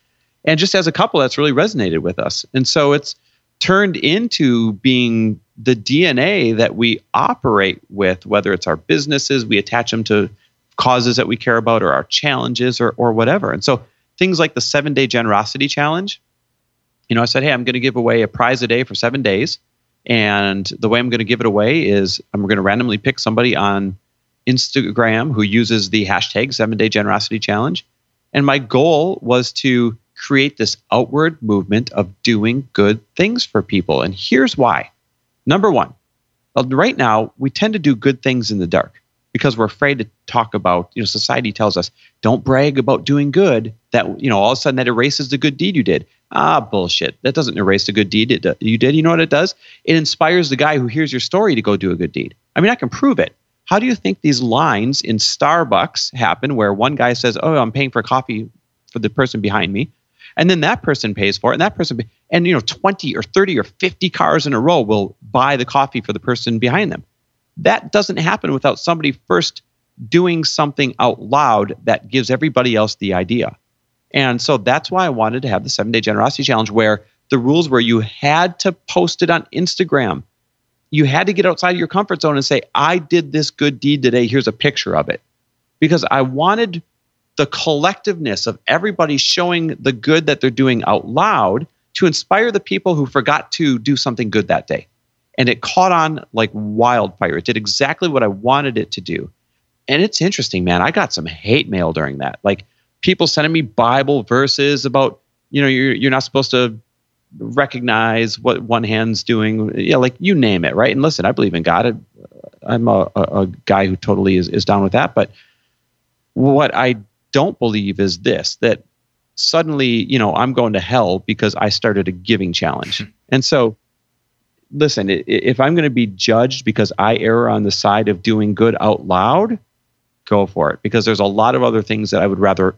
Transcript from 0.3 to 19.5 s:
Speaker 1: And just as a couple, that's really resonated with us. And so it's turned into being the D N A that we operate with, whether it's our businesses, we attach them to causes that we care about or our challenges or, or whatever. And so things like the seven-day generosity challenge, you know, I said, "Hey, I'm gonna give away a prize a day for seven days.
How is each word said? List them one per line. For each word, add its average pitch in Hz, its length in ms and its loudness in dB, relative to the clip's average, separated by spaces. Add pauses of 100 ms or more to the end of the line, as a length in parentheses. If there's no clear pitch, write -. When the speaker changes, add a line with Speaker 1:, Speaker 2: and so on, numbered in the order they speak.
Speaker 1:
And 156 140 2
just 190 160 0
as 185 100 2
a 165 60 0
couple, 180 280 0
that's 131 180 0
really 147 160 2
resonated 123 460 0
with 87 200 -4
us. - 340 -4
And 131 140 0
so 143 260 2
it's 143 220 -4 (440)
turned 190 380 2
into 135 760 0
being 113 680 0 (180)
the 117 160 2
D 127 320 0
N 135 140 0
A 151 320 0
that 110 240 0
we 113 260 0 (140)
operate 107 760 0
with, 92 380 -2
whether 101 260 0
it's 90 140 -4
our 80 100 0
businesses, 143 680 -2
we 110 100 0
attach 117 320 -2
them 113 140 -2
to 104 260 0 (460)
causes 123 400 2
that 120 120 0
we 110 80 -2
care 117 220 0
about 113 240 0
or 90 100 2
our 67 120 0
challenges 123 760 -2
or, 120 180 0
or 120 140 2
whatever. 113 400 0
And - 120 -6
so 123 200 0 (360)
things 185 180 0
like 160 160 0
the 120 80 -2
seven-day 143 460 0
generosity 113 600 0
challenge, 156 540 -4 (880)
you 117 60 0
know, 117 80 2
I - 20 -2
said, 131 160 -2
"Hey, 147 100 0
I'm 123 120 -2
gonna 123 160 -2
give 127 160 -2
away 117 260 2
a 104 60 0
prize 123 340 0
a 123 60 -2
day 120 160 0
for - 100 -14
seven 123 300 -2
days. 107 340 0 (480)